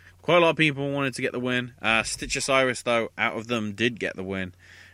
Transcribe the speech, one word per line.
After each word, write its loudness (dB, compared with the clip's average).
Quite 4
a 6
lot 6
of 2
people 0
wanted -2
to -8
get -2
the -4
win. -2
Uh, 2
Stitch -6
Osiris, 2
though, 0
out -2
of -8
them -4
did 0
get -4
the -8
win -6